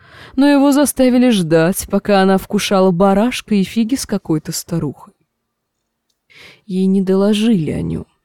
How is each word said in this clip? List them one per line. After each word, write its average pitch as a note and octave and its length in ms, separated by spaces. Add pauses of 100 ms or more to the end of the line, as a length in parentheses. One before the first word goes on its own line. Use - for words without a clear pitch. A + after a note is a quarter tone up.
(380)
но C#4 100
его C#4+ 240
заставили B3+ 580
ждать, E3 640
пока G3 300
она F#3+ 160
вкушала F#3+ 540
барашка G3 640
и G3 100
фиги A3+ 320
с - 100
какой-то E3 480
старухой. - 600 (1500)
Ей F#3 200
не F#3+ 160
доложили G3 680
о F2 100
нем, D#3+ 240 (200)